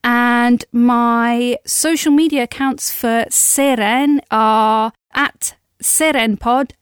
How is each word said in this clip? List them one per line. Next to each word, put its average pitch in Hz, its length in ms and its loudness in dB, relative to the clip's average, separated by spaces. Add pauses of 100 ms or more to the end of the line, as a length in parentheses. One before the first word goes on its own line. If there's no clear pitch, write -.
and 240 680 0
my 240 920 0
social 311 460 -2
media 294 320 2
accounts - 500 -4
for 233 360 -2
Seren 269 920 0 (100)
are 220 640 2 (220)
at - 420 -6 (260)
Serenpod 254 880 0 (100)